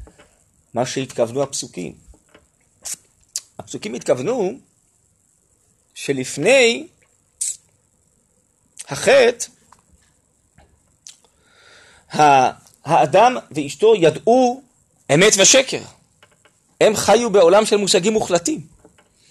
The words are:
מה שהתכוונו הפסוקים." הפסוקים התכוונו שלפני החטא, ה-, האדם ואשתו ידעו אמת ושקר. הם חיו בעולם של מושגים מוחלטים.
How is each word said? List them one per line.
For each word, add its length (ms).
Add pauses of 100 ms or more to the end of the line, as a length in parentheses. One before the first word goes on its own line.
(760)
מה 120
שהתכוונו 560
הפסוקים." 680 (1500)
הפסוקים 340
התכוונו 580 (1400)
שלפני 920 (2000)
החטא, 580 (2750)
ה-, 380 (340)
האדם 520 (140)
ואשתו 440
ידעו 680 (520)
אמת 240
ושקר. 440 (960)
הם 160
חיו 340
בעולם 360
של 100
מושגים 360
מוחלטים. 540 (640)